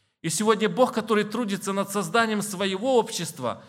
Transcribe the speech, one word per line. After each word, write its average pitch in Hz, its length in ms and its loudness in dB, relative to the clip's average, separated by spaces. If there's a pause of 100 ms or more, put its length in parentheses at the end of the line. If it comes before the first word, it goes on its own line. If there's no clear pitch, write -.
(220)
И 160 80 -2
сегодня 214 400 2
Бог, 240 240 2
который 214 300 2
трудится 202 480 -4
над 196 200 -2
созданием 208 500 0
своего 202 560 0
общества, 156 720 -2